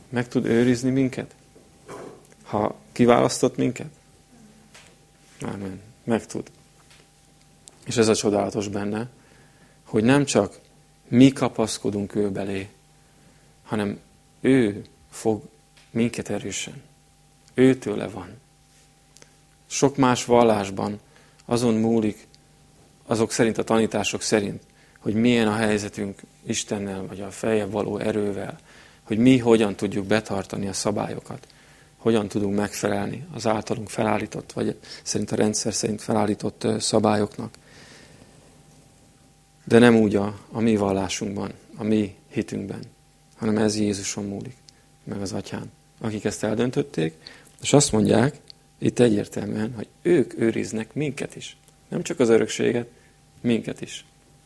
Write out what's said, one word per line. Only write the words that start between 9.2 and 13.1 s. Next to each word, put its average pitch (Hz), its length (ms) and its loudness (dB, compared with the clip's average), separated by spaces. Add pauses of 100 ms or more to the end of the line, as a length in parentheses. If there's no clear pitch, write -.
hogy 107 200 0
nem 139 220 4
csak 101 340 0 (480)
mi 131 240 8
kapaszkodunk 110 840 -2
ő 104 140 0
belé, 98 400 -6 (920)